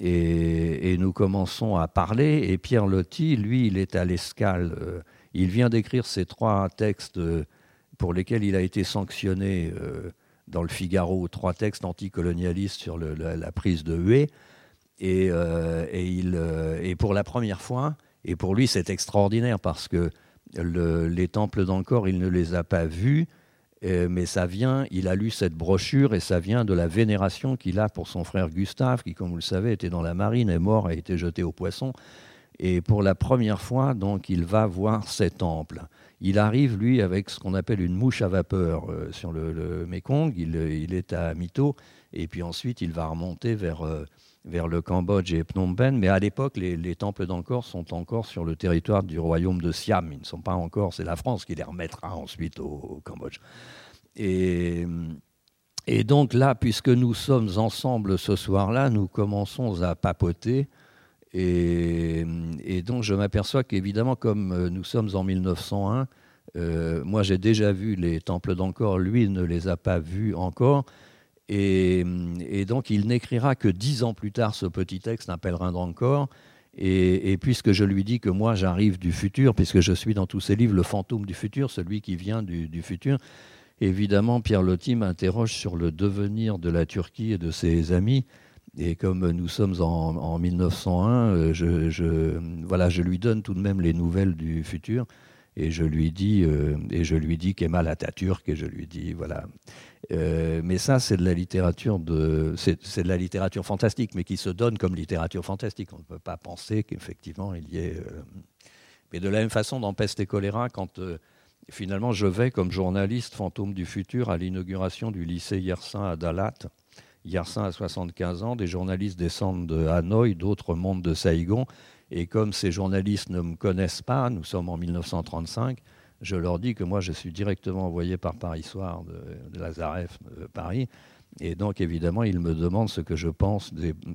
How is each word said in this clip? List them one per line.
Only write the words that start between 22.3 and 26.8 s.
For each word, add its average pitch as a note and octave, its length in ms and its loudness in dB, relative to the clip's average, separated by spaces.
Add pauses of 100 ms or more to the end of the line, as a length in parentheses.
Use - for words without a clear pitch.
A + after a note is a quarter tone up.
a E2+ 80 0
pas E2+ 220 0
vus, B2 420 2 (560)
euh, F2+ 260 2
mais F2+ 160 0
ça F2+ 220 0
vient, C3 420 0
il F#2 180 -2
a F2+ 60 2
lu G#2+ 160 0
cette F#2 240 0
brochure G2 640 4
et F2 40 2
ça F2+ 200 0
vient A2 260 0
de G2 80 2
la E2+ 140 4